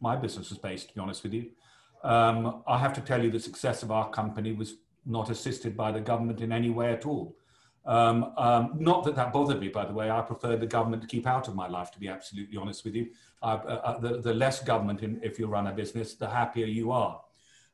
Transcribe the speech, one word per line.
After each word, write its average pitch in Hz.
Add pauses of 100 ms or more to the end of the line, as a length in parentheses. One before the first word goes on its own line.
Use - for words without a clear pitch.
my 123
business 107
is 95
based, 92
to -
be 104
honest 95
with 104
you. 117 (540)
Um, 113
I 123
have 135
to 135
tell 120
you, 117
the 113
success -
of 113
our 110
company 107
was 107 (300)
not 113
assisted 113
by 110
the 110
government 117
in 113
any 117
way 117
at 117
all. - (480)
Um, 117
um, 120
not 165
that 147
that 123
bothered 143
me, 95
by 101
the 95
way. 110
I 113
preferred 117
the 117
government 113
to 113
keep 117
out 131
of 95
my 92
life, 90
to 95
be 98
absolutely 101
honest 98
with 104
you. 117 (320)
I, 113
uh, 110
uh, 120
the, 120
the 117
less 131
government, 104
in, 110
if 107
you 113
run 104
a 98
business, 107
the 107
happier 117
you 110
are. 113 (540)